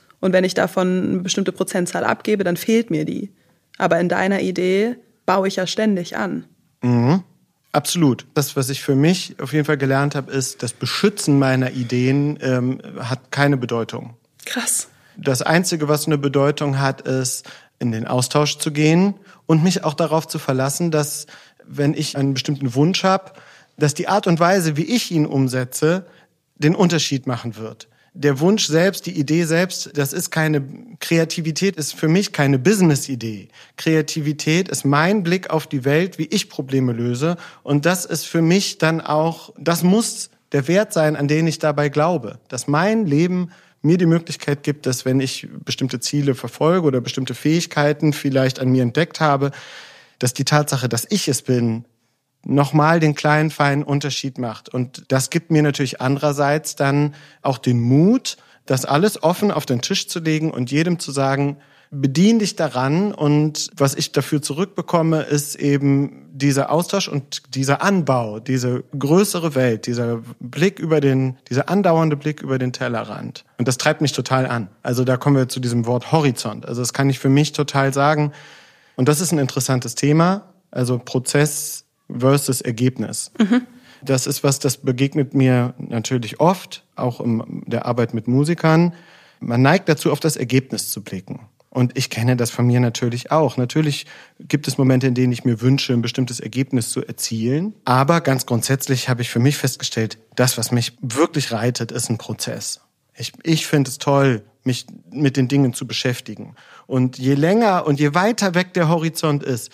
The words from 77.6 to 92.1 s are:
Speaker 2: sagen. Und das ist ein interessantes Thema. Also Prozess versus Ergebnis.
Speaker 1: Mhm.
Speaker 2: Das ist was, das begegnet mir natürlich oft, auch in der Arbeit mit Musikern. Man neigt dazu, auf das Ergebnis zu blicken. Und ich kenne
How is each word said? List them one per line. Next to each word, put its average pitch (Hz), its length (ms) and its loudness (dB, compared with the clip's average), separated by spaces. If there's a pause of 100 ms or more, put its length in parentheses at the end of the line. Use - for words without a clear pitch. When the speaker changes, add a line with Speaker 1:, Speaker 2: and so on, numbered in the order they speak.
Speaker 2:
sagen. 147 400 2 (600)
Und 127 120 2
das 151 140 4
ist 180 100 -2
ein 156 80 2
interessantes 131 560 -2
Thema. 165 580 2 (180)
Also 123 280 -2
Prozess - 840 -2 (260)
versus 131 520 0
Ergebnis. 117 800 -4
Speaker 1:
Mhm. 233 240 2 (380)
Speaker 2:
Das 135 260 0
ist - 160 -4
was, 135 160 2
das 135 180 -2
begegnet 135 560 -2
mir 127 440 2
natürlich 117 640 -4
oft, - 440 0 (120)
auch 123 260 -4
in 113 440 -4
der 120 200 -4
Arbeit 120 280 0
mit 113 140 -6
Musikern. 160 640 4 (460)
Man 120 220 0
neigt 170 260 4
dazu, 160 240 0
auf 143 80 0
das - 160 0
Ergebnis 127 540 -2
zu 98 140 -10
blicken. - 440 -12 (220)
Und 123 280 0
ich 131 120 -4
kenne 123 260 0